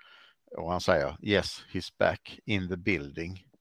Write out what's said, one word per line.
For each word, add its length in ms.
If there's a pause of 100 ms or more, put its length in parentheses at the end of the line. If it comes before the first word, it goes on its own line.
(560)
Och 140
han 100
säger, 420
"Yes, 500
he's 260
back 460
in 240
the 80
building." 720 (140)